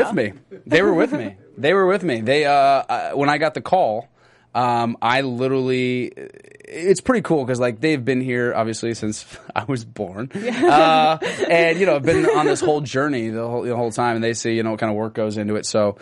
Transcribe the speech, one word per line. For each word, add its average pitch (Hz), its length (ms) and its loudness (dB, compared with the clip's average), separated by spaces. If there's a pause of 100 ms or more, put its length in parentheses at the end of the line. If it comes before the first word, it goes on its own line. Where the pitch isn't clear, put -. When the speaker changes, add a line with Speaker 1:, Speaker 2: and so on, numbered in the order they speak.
Speaker 1:
with - 80 -6
me. 110 180 -2 (340)
They 147 160 4
were 202 120 4
with 208 180 2
me. 220 280 -6
Speaker 2:
<laughs> - 60 -20 (120)
Speaker 1:
They 143 140 2
were 196 140 4
with 185 160 0
me. 135 180 -2
They, 135 240 0
uh, 143 80 2
uh, 135 640 2
when 143 160 2
I 147 80 2
got 151 160 -2
the 131 80 -6
call, 127 460 0 (460)
um, 120 460 0
I 123 220 2
literally, 127 920 -2 (560)
it's 180 320 2
pretty 240 220 0
cool 143 240 0
'cause, 123 120 -2
like, 120 220 0
they've 143 240 0
been 127 160 0
here, 123 340 -2
obviously, 113 380 -2
since 107 320 -6 (220)
<laughs> - 100 -14
I 110 80 0
was 127 220 -4
born. 107 480 -10
Speaker 2:
Yeah. 233 320 -2 (560)
Speaker 1:
Uh, - 40 -6 (220)
and, 170 320 2
you 196 60 2
know, 156 100 4
I've 143 60 -4
been 165 260 2
on 151 160 2
this - 160 0
whole 151 220 0
journey 131 480 -2
the 113 180 -6
whole, 120 140 -4
the 120 120 -4
whole 117 160 -2
time, 120 260 0
and 113 60 -2
they 117 120 0
see, 117 200 -2
you 113 100 0
know, 110 80 -2
what 110 80 -6
kind 113 120 0
of 104 60 -2
work 110 160 -6
goes 107 240 -2
into 107 180 -2
it. - 80 -4
So, 104 380 0